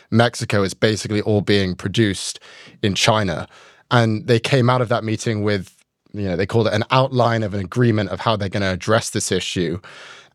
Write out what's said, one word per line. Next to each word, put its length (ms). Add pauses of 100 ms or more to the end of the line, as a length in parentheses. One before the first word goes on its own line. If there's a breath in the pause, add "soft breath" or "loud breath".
(120)
Mexico 520
is 100
basically 480
all 200
being 340
produced 640 (420 loud breath)
in 140
China. 520 (440 loud breath)
And 360
they 120
came 300
out 120
of 80
that 140
meeting 400
with, 320 (380)
you 100
know, 140
they 80
called 220
it 60
an 160
outline 540
of 100
an 60
agreement 520
of 100
how 160
they're 120
gonna 220
address 380
this 200
issue. 480 (580 loud breath)